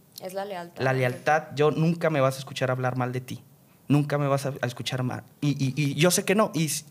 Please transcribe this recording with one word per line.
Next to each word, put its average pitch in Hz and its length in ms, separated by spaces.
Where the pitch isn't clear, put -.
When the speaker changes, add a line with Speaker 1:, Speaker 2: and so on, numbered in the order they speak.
Speaker 1:
Es 185 120
la 196 120
lealtad. 175 380
Speaker 2:
la 131 100
lealtad, 131 600
yo 147 160
nunca 165 380
me 147 120
vas 135 140
a - 40
escuchar - 300
hablar 127 280
mal 123 160
de 127 80
ti. 127 200
Nunca 147 320
me 143 80
vas 135 180
a, 135 160
a 123 60
escuchar 127 340
mal. 117 220
Y, 147 100
y, 139 240
y 143 200
yo 170 160
sé 190 140
que 196 100
no, 214 180
y 160 120
s-, - 260